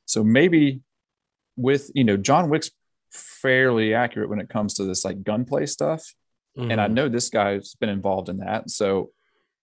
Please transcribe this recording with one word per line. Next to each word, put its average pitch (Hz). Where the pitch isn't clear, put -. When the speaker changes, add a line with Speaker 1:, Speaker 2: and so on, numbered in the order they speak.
Speaker 1:
So -
maybe 139
with, 135
you 135
know, 101
John 143
Wick's 156
fairly 127
accurate 113
when 104
it -
comes 104
to 101
this, 92
like, 95
gunplay 127
stuff. 156
And 117
I 104
Speaker 2:
Mm-hmm. 110
Speaker 1:
know 135
this 117
guy's 101
been 113
involved 95
in 95
that. 98
So 98